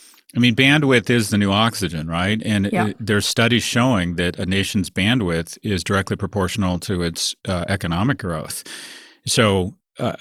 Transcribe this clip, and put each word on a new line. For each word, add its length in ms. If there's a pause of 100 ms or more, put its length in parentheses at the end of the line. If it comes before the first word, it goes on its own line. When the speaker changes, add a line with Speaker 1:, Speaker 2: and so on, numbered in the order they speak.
(360)
Speaker 1:
I 40
mean, 160
bandwidth 540
is 200
the 80
new 140
oxygen, 560
right? 380
And 260
Speaker 2:
Yeah. 160
Speaker 1:
it, 120
there's 260
studies 380
showing 540
that 200
a 80
nation's 440
bandwidth 760
is 200
directly 340
proportional 600
to 220
its, 320 (140)
uh, 220
economic 480
growth. 460 (600)
So, 480 (240)
uh, 240